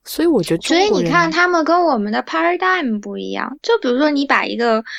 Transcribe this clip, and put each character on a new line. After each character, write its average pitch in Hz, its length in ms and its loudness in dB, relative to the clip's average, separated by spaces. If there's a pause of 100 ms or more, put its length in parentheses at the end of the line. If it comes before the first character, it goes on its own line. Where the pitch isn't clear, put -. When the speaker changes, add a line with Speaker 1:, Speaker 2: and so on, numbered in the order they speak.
Speaker 1:
所 - 200 -4
以 349 40 4
我 269 120 4
觉 165 160 0
得 - 20 -2
中 320 180 0
国 - 20 4
人 403 100 4
Speaker 2:
所 381 120 2
以 - 20 0
你 - 80 0
看， 330 180 2
他 349 200 2
们 339 160 2
跟 339 200 2
我 277 140 2
们 208 140 -2
的 247 100 -2
paradigm 339 800 -2
不 202 180 -10
一 190 120 -8
样。 196 300 -6
就 466 180 0
比 294 100 -2
如 247 100 0
说， 302 100 2
你 285 160 0
把 240 200 0
一 208 120 -6
个 226 280 0 (140)